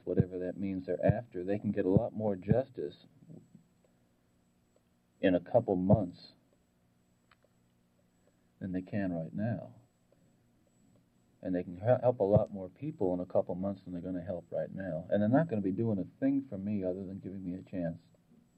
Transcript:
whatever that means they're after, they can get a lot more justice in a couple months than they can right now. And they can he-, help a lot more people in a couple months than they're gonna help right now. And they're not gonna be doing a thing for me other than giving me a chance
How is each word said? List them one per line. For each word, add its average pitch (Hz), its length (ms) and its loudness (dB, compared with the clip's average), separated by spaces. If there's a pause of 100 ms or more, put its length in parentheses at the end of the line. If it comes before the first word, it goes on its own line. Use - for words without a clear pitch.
whatever 92 340 0
that 90 180 -6
means 95 280 -4
they're 90 200 0
after, 92 380 0
they 101 160 -2
can 104 120 -2
get 98 140 0
a 92 40 2
lot 107 260 2
more 107 200 0
justice 92 600 0 (2250)
in 92 140 6
a 87 40 4
couple 117 360 4
months 92 580 4 (2250)
than 95 100 -6
they 92 100 -4
can 95 300 -2
right 82 240 -4
now. 104 320 -2 (1800)
And 92 100 -2
they 90 100 0
can 90 120 -12
he-, 110 260 2
help 123 200 2
a - 20 2
lot 104 280 4
more 95 180 -8
people 135 440 -2
in 90 60 0
a 90 60 -6
couple 95 280 0
months 98 300 -4
than 90 100 -12
they're 87 80 -8
gonna 90 240 -6
help 87 240 -6
right 80 240 -6
now. 82 360 -6
And 101 120 4
they're 107 80 4
not 151 200 4
gonna 107 120 -2
be 95 100 0
doing 107 280 0
a - 240 -8
thing 139 260 2
for 101 80 -8
me 98 280 -2
other 92 200 -2
than 98 160 -8
giving 95 240 -10
me 90 140 -6
a - 100 -16
chance 85 300 -4 (580)